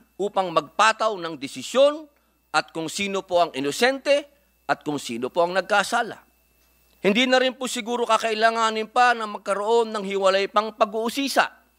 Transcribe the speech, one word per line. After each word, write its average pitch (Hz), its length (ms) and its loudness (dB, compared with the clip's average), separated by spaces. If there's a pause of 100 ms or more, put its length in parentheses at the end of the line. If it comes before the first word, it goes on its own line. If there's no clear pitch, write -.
(160)
upang 190 340 -2
magpataw 214 680 2
ng 165 180 -8
desisyon 277 720 0 (460)
at 156 160 0
kung 165 160 -8
sino 196 400 -4
po 175 160 2
ang 160 100 0
inosente 262 760 0 (400)
at - 140 -2
kung 147 160 -6
sino 123 320 -8
po 170 160 0
ang 175 80 -4
nagkasala. 196 680 -2 (840)
Hindi 208 240 2
na 254 160 4
rin 254 160 -2
po 262 80 -6
siguro 240 400 -4
kakailanganin 220 800 0
pa 247 260 4
na 226 140 -4
magkaroon 208 640 0
ng 214 160 -6
hiwalay 196 400 2
pang 214 240 0
pag-uusisa 226 920 -2 (160)